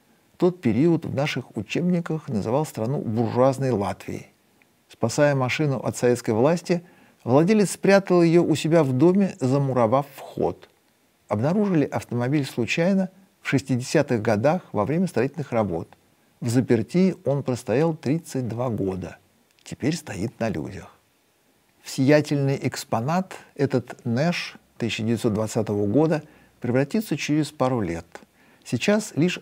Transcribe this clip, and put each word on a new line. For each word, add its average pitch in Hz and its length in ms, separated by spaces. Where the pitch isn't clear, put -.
Тот 175 220
период 143 460
в - 80
наших 135 420
учебниках 170 720
называл 120 380
страну 120 320
буржуазной 123 720
Латвией. 98 560
Спасая - 480
машину 135 440
от - 180
советской 123 360
власти, 170 500
владелец 170 460
спрятал 196 520
её 170 220
у 160 100
себя 160 300
в 131 80
доме, 180 480
замуровав 131 640
вход. - 540
Обнаружили 160 580
автомобиль 131 580
случайно 180 640
в - 80
шестидесятых 127 720
годах 117 400
во 104 120
время 165 220
строительных 135 460
работ. 95 360
В 117 80
заперти 127 760
он 135 180
простоял 127 520
тридцать 135 520
два 117 220
года. 95 480
Теперь 156 320
стоит 104 420
на 113 120
людях. 85 440
В - 80
сиятельный 139 760
экспонат 135 720
этот 127 500
Нэш 135 540
тысяча 113 260
девятьсот 113 300
двадцатого 104 540
года 151 360
превратится 139 560
через 147 360
пару 127 280
лет. 82 240
Сейчас 208 460
лишь 175 280